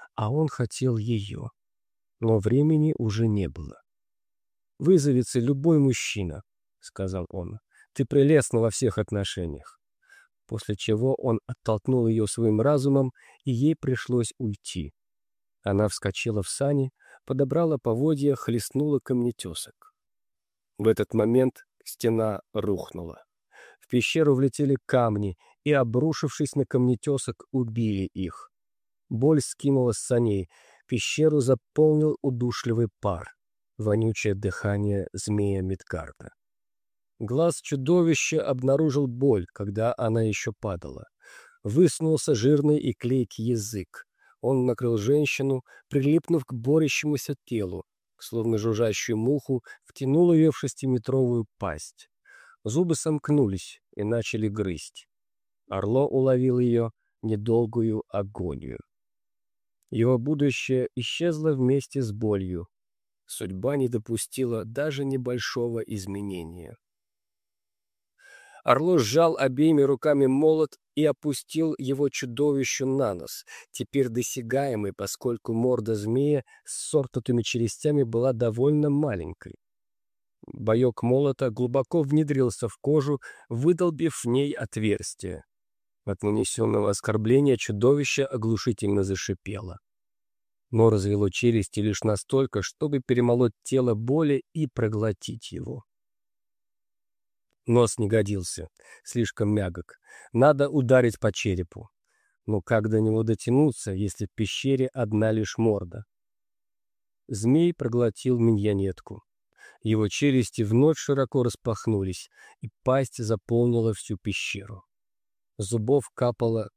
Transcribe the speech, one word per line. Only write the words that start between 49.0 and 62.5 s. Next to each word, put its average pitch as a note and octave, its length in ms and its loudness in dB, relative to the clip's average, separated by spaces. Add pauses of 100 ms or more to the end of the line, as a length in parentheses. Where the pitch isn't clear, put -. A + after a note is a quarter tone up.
муху, C3 460 -2 (220)
втянул D#3+ 500 2
её D#3+ 160 6
в - 80 -2
шестиметровую B2+ 880 -2 (120)
пасть. - 520 -10 (520)
Зубы D#3+ 320 0
сомкнулись D3 840 -2 (160)
и G#2+ 60 -4
начали A2 460 -2
грызть. G2 600 -6 (640)
Арло G#2+ 360 0
уловил C3 520 2
её A#2 320 2 (320)
недолгую A2+ 880 0
агонию. F2 680 -6 (1080)
Его A#2+ 300 2
будущее C3 760 0
исчезло D#3 600 -2
вместе C3 480 0
с A2 100 -4
болью. F#2+ 540 -2 (580)